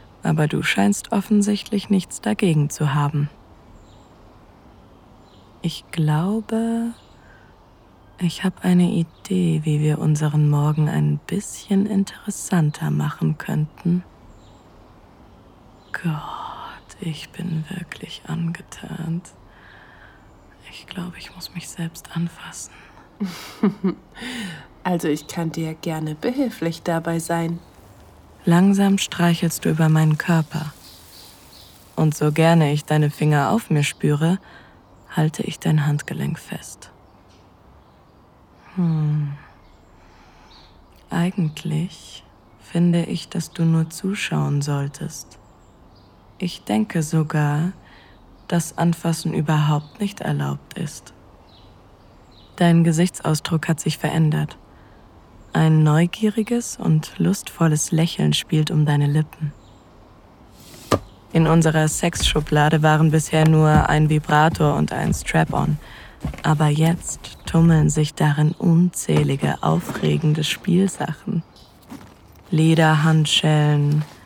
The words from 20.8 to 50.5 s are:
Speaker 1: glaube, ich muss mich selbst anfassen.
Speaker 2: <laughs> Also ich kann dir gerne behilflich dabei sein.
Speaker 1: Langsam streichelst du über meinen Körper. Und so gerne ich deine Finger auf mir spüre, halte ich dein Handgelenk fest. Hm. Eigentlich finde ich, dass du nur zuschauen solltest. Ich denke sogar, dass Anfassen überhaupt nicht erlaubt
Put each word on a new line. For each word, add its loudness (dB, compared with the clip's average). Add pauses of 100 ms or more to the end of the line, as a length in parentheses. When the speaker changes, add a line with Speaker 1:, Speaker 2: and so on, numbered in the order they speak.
Speaker 1:
glaube, -12
ich -18
muss -16
mich -14
selbst -12
anfassen. -8 (460)
Speaker 2:
<laughs> -4 (880)
Also -2
ich -4
kann -6
dir -6
gerne -8
behilflich -4
dabei -2
sein. -4 (840)
Speaker 1:
Langsam 4
streichelst 0
du 2
über 2
meinen 4
Körper. -2 (1200)
Und 2
so 0
gerne 4
ich -2
deine 2
Finger 2
auf -2
mir 2
spüre, 0 (680)
halte -2
ich -10
dein 2
Handgelenk -4
fest. -16 (1800)
Hm. 0 (1800)
Eigentlich -4 (360)
finde 0
ich, -8
dass -8
du -2
nur 2
zuschauen -4
solltest. -6 (1000)
Ich -8
denke -2
sogar, 0 (760)
dass -2
Anfassen -2
überhaupt 0
nicht -6
erlaubt -6